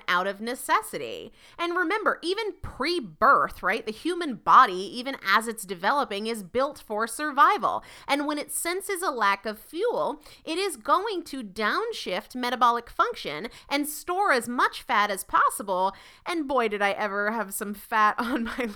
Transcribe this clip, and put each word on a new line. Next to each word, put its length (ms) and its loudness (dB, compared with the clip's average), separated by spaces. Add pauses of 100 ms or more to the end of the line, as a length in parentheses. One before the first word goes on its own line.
out 200 2
of 140 -6
necessity. 880 -4 (260)
And 180 -2
remember, 460 0
even 400 -4
pre-birth, 1000 0
right, 220 0
the 60 -6
human 440 -4
body, 640 6
even 200 -6 (100)
as 200 4
it's 180 -8
developing, 600 0
is 160 -6
built 420 -4
for 220 -4
survival. 760 4 (240)
And 180 0
when 120 -2
it 140 -8
senses 500 -4
a 100 -2
lack 340 0
of 140 -6
fuel, 640 -2 (240)
it 120 -4
is 200 -2
going 460 0
to 200 -10
downshift 920 -4
metabolic 540 2
function 600 -4 (180)
and 200 0
store 440 0
as 160 2
much 340 0
fat 280 2
as 140 -4
possible. 720 2 (320)
And 220 -4
boy, 200 2
did 140 -2
I 100 2
ever 400 -2
have 220 -4
some 200 -6
fat 420 2
<laughs> 20 -16
on 280 -2
my 300 -4